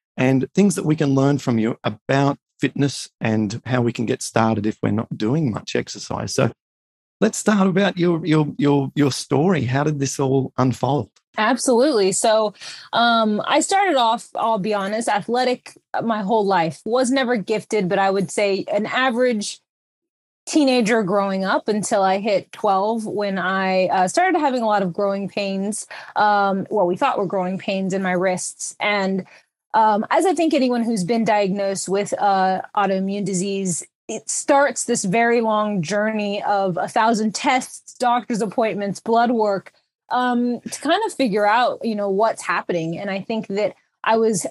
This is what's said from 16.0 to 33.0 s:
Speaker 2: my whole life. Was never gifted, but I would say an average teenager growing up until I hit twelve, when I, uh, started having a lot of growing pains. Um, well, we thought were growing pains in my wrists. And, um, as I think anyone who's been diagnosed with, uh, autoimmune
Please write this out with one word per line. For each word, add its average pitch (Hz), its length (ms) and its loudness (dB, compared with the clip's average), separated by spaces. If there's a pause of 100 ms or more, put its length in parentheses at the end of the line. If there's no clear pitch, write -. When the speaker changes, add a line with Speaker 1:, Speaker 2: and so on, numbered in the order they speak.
Speaker 2:
my 220 220 -2
whole 208 240 0
life. 175 380 0
Was 240 260 0
never 254 260 2
gifted, 208 520 -2
but 190 100 0
I 196 100 2
would 196 220 0
say 202 420 0
an 208 140 0
average 247 720 0 (880)
teenager 247 560 2
growing 196 420 0
up 247 220 0
until 208 380 0
I 190 140 2
hit 202 340 -2
twelve, 214 520 0
when 202 320 -4
I, 185 520 0
uh, 185 180 2
started 349 320 2
having 262 240 0
a 226 40 0
lot 208 180 2
of 180 80 -2
growing 196 360 -2
pains. 196 600 -4 (260)
Um, 202 560 2
well, 202 160 2
we 180 100 0
thought 262 220 0
were 202 80 -2
growing 185 320 -4
pains 190 340 -4
in 196 100 -2
my 185 100 0
wrists. 185 640 -4
And, 190 480 -2 (480)
um, 220 360 2
as 320 140 4
I 370 100 2
think 320 200 2
anyone 247 300 2
who's 220 180 0
been 226 220 0
diagnosed 196 640 0
with, 196 280 -2
uh, 190 460 2 (140)
autoimmune 196 480 0